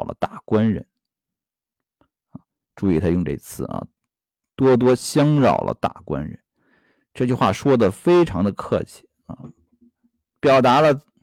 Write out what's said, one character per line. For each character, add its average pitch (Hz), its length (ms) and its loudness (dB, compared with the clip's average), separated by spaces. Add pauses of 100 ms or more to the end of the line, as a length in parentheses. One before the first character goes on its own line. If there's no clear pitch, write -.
了 - 160 -10
大 - 240 -8
官 107 260 0
人。” 90 160 -6 (1400)
啊， - 100 -20 (360)
注 98 160 0
意 78 80 0
他 90 80 -2
用 87 160 0
这 71 120 -6
词 - 280 -14
啊 50 200 -12 (720)
，“多 131 220 4
多 123 180 2
相 147 460 0
扰 110 180 2
了 50 220 -4
大 - 80 -2 (160)
官 73 200 -8
人。” - 160 -14 (720)
这 127 140 -4
句 127 80 -2
话 117 180 0
说 139 240 0
的 107 140 2
非 175 340 2
常 92 200 -4
的 101 80 -2
客 - 320 -6
气 - 240 -20 (180)
啊， - 100 -16 (1040)
表 131 200 4
达 127 200 4
了 147 200 2 (220)